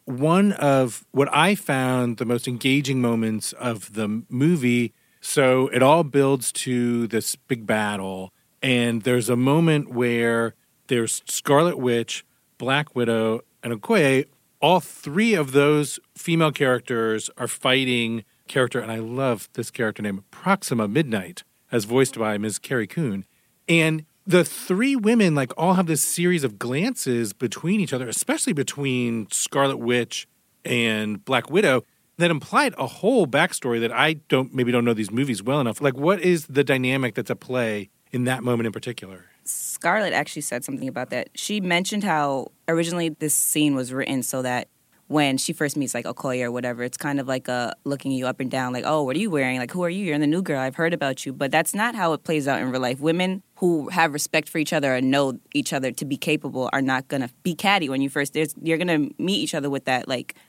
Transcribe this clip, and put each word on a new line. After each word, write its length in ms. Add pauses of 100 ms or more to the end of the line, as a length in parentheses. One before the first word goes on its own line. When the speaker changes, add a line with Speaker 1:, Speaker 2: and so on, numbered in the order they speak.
Speaker 1:
one 480
of 580
what 220
I 220
found 640
the 80
most 220
engaging 540
moments 520
of 400
the 100
m-, 260
movie, 640 (280)
so 480
it 120
all 220
builds 480
to 560
this 280
big 300
battle, 680 (280)
and 420
there's 260
a 80
moment 560
where 600 (340)
there's 400
Scarlet 500
Witch, 480 (320)
Black 380
Widow, 460 (220)
and 80
Okoye. 540 (360)
All 180
three 540
of 200
those 440 (200)
female 340
characters 840
are 100
fighting 760 (220)
character, 320
and 120
I 80
love 540
this 180
character 300
name, 300
Proxima 560
Midnight, 560 (280)
as 140
voiced 320
by 200
Ms. 220
Carrie 280
Coon. 360 (460)
And 360 (200)
the 200
three 500
women, 400
like, 220
all 180
have 120
this 140
series 420
of 160
glances 760
between 460
each 140
other, 140
especially 460
between 800
Scarlet 460
Witch 500 (380)
and 600
Black 240
Widow, 340 (340)
that 120
implied 480
a 80
whole 400
backstory 540
that 120
I 220
don't, 400
maybe 180
don't 140
know 80
these 160
movies 320
well 180
enough. 220
Like, 160
what 240
is 240
the 180
dynamic 520
that's 160
at 80
play 500 (220)
in 140
that 180
moment 240
in 60
particular? 520 (180)
Speaker 2:
Scarlet 720
actually 300
said 200
something 240
about 220
that. 240
She 260
mentioned 440
how 480 (160)
originally 420
this 240
scene 400
was 180
written 300
so 220
that 240 (400)
when 300
she 140
first 240
meets, 200
like, 100
Okoye 380
or 80
whatever, 320
it's 120
kind 240
of 80
like 220
a 340
looking 280
you 160
up 120
and 100
down, 220
like, 160
"Oh, 160
what 120
are 40
you 100
wearing? 280
Like, 140
who 120
are 60
you? 160
You're 140
the 80
new 140
girl. 180
I've 160
heard 180
about 320
you." 80
But 180
that's 220
not 220
how 180
it 100
plays 240
out 140
in 100
real 80
life. 220
Women 400 (140)
who 340
have 240
respect 340
for 100
each 140
other 240
and 160
know 260 (160)
each 200
other 180
to 140
be 100
capable 560
are 100
not 280
gonna 200 (140)
be 120
catty 340
when 120
you 80
first, 240
there's, 280
you're 160
gonna 400
meet 220
each 140
other 160
with 160
that, 220
like, 280 (140)